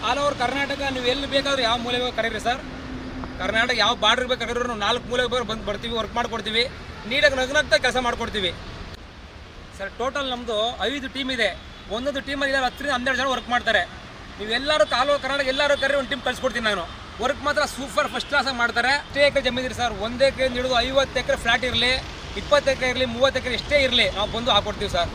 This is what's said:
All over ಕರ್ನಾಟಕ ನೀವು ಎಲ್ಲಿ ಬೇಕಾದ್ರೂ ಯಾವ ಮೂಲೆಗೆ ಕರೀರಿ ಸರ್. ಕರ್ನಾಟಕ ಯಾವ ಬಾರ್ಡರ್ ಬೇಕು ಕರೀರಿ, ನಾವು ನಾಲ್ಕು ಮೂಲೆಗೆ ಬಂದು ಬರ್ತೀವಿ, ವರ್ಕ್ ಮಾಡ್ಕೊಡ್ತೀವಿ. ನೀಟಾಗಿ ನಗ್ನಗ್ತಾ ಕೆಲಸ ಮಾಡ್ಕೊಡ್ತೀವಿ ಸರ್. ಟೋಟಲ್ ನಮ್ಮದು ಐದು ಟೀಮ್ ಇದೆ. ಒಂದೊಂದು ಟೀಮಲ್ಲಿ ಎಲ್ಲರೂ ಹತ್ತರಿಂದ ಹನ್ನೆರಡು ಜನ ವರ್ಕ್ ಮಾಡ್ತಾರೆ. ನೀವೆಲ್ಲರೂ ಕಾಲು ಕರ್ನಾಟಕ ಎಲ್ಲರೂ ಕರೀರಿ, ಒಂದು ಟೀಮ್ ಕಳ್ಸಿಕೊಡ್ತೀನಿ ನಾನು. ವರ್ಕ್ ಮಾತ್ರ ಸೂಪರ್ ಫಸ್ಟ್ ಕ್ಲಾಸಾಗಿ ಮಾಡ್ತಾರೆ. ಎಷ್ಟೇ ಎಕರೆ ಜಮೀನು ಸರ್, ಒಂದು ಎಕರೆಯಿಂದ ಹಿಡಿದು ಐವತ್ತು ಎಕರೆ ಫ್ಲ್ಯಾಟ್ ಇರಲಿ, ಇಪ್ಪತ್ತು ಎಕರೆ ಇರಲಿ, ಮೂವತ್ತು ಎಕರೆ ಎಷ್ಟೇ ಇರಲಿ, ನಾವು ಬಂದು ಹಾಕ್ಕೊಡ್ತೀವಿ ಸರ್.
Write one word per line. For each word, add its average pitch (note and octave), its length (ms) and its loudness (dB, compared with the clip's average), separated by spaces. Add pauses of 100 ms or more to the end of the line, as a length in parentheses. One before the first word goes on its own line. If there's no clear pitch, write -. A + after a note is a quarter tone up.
(120)
All C#4+ 140 2
over C#4+ 120 0
ಕರ್ನಾಟಕ C#4 420 -2 (100)
ನೀವು B3+ 160 -2
ಎಲ್ಲಿ C4+ 200 0
ಬೇಕಾದ್ರೂ C#4 360 0
ಯಾವ A#3 160 2
ಮೂಲೆಗೆ B3 380 -2
ಕರೀರಿ A3 240 -2
ಸರ್. B3 180 0 (800)
ಕರ್ನಾಟಕ A3 380 2
ಯಾವ A3 180 4
ಬಾರ್ಡರ್ A#3+ 320 4
ಬೇಕು B3 140 0
ಕರೀರಿ, A#3+ 260 -2
ನಾವು A3+ 140 -4
ನಾಲ್ಕು A3+ 280 0
ಮೂಲೆಗೆ B3 200 0
ಬಂದು A3 360 -2
ಬರ್ತೀವಿ, A3+ 300 -4
ವರ್ಕ್ G#3 200 -4
ಮಾಡ್ಕೊಡ್ತೀವಿ. A3+ 540 0 (400)
ನೀಟಾಗಿ C#4 280 4
ನಗ್ನಗ್ತಾ C#4 400 2
ಕೆಲಸ B3 200 2
ಮಾಡ್ಕೊಡ್ತೀವಿ A3 580 -2 (1200)
ಸರ್. G3 200 -8
ಟೋಟಲ್ C4+ 320 -2
ನಮ್ಮದು A#3 540 -2
ಐದು C4 240 -2
ಟೀಮ್ C4 240 -4
ಇದೆ. A3 400 0 (180)
ಒಂದೊಂದು C4 300 -2
ಟೀಮಲ್ಲಿ C#4 340 -2
ಎಲ್ಲರೂ C4 120 4
ಹತ್ತರಿಂದ C4+ 260 -2
ಹನ್ನೆರಡು B3 260 0
ಜನ C4+ 80 0
ವರ್ಕ್ A#3+ 220 -2
ಮಾಡ್ತಾರೆ. A3 360 2 (560)
ನೀವೆಲ್ಲರೂ C#4 460 2
ಕಾಲು C#4 360 2
ಕರ್ನಾಟಕ C4+ 260 0
ಎಲ್ಲರೂ C#4 320 2
ಕರೀರಿ, C#4 180 2
ಒಂದು C4 120 -2
ಟೀಮ್ C4+ 120 -4
ಕಳ್ಸಿಕೊಡ್ತೀನಿ A#3+ 420 -2
ನಾನು. G3+ 180 2 (400)
ವರ್ಕ್ B3+ 220 0
ಮಾತ್ರ D4 200 2
ಸೂಪರ್ C4 440 -2
ಫಸ್ಟ್ A3+ 200 -4
ಕ್ಲಾಸಾಗಿ C4 280 2
ಮಾಡ್ತಾರೆ. A#3+ 320 2
ಎಷ್ಟೇ C#4+ 320 0
ಎಕರೆ C#4 220 6
ಜಮೀನು B3 320 -2
ಸರ್, A#3 180 0 (100)
ಒಂದು A#3+ 220 2
ಎಕರೆಯಿಂದ C4 320 2
ಹಿಡಿದು B3+ 240 2
ಐವತ್ತು C4 400 2
ಎಕರೆ B3+ 160 2
ಫ್ಲ್ಯಾಟ್ A#3+ 280 2
ಇರಲಿ, A#3+ 280 2 (440)
ಇಪ್ಪತ್ತು C#4 340 4
ಎಕರೆ B3+ 180 2
ಇರಲಿ, B3+ 160 2
ಮೂವತ್ತು B3+ 360 2
ಎಕರೆ B3 140 -2
ಎಷ್ಟೇ C#4+ 280 4
ಇರಲಿ, A#3 280 4
ನಾವು G3 220 -2
ಬಂದು A#3 180 0
ಹಾಕ್ಕೊಡ್ತೀವಿ G3+ 400 0
ಸರ್. F3 240 0